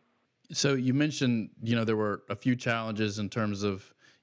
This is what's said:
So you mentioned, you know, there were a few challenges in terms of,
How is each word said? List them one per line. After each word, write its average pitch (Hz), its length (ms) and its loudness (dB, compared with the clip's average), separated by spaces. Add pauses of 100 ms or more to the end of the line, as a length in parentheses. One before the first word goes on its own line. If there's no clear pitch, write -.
(500)
So 143 240 0
you 127 200 2
mentioned, 131 560 0 (120)
you 113 140 2
know, 113 80 2
there 110 120 2
were 104 320 0
a 98 80 -4
few 123 200 0
challenges 110 640 -2
in 101 100 -4
terms 104 340 -2
of, 98 320 -4 (280)